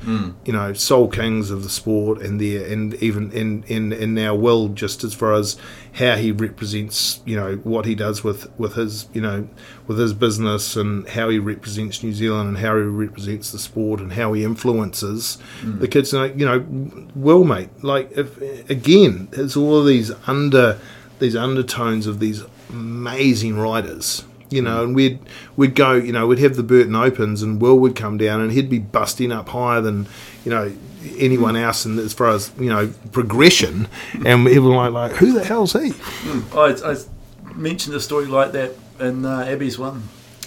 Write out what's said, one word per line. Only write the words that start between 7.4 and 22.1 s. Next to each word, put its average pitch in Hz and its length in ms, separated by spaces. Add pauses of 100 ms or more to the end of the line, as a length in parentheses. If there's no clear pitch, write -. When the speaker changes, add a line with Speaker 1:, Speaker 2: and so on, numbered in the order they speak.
Speaker 2:
what 110 280
he 113 100
does 104 300
with, 104 240 (100)
with 110 160
his, 107 380
you 113 80
know, 104 260 (400)
with 110 120
his 113 160
business 104 600
and 104 340
how 117 180
he 113 100
represents 104 640
New 110 120
Zealand 107 340
and 101 100
how 107 180
he 107 60
represents 104 680
the 104 60
sport 107 420
and 92 140
how 110 180
he 107 120
influences 110 920 (260)
Speaker 1:
Mm. 110 180
Speaker 2:
the 123 80
kids. 139 240
You 135 200 (140)
know, 127 180 (500)
Will, 156 300
mate, 95 240 (140)
like, 139 340
if, - 240 (300)
again, 127 640
it's 139 260
all 147 200
of 147 80
these 117 240 (160)
under, 135 520 (400)
these 117 180
undertones 117 680
of 104 120